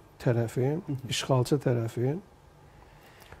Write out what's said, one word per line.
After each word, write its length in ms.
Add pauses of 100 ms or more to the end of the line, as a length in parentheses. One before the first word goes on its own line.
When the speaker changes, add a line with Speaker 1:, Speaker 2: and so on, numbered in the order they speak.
(220)
Speaker 1:
tərəfin, 600
Speaker 2:
Hı 100
hı. 200
Speaker 1:
işğalçı 500
tərəfin, 600 (1160)